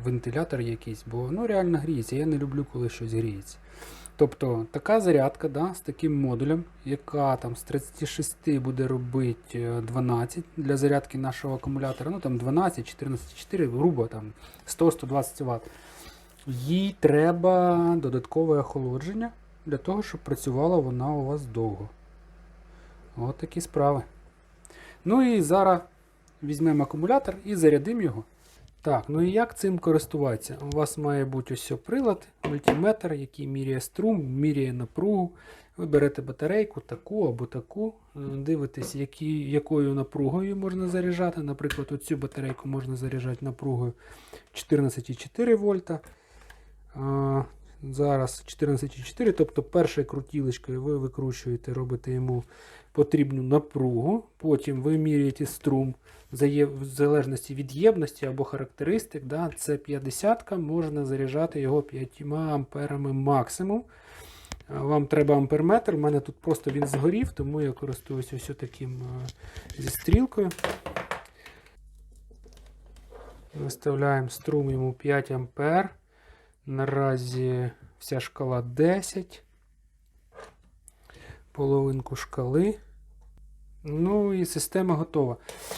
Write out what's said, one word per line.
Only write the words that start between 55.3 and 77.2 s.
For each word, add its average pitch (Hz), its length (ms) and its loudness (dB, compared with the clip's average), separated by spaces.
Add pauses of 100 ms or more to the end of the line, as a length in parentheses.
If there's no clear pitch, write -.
струм, 135 480 0 (380)
зає-, 143 340 4
в 135 180 -8
залежності 135 720 2
від 135 180 -8
ємності 160 540 2
або 131 180 -2
характеристик, 147 800 -4
да, 151 320 -4
це 147 200 -2
п'ятдесятка, 143 800 -2
можна 151 480 -2
заряджати 135 560 -2
його 139 220 2
п'ятьма 147 720 -6
амперами 143 580 -4
максимум. 143 720 2 (840)
Е, 139 80 -6
вам 143 280 2
треба 147 300 6
амперметр, 165 580 4
у 151 40 0
мене 147 220 2
тут - 160 -12
просто 156 340 -2
він 143 160 0
згорів, 160 460 0
тому 143 280 -4
я 139 120 0
користуюсь 131 600 -8
ось 131 240 -10
таким, 127 460 -10
е, 127 240 -8 (520)
зі 131 100 -6
стрілкою. 202 600 2 (3000)
Виставляємо 139 720 0
струм 143 420 -2
йому 131 220 -2
п'ять 139 380 0
ампер. 147 600 0 (760)
Наразі 127 1040 -2 (280)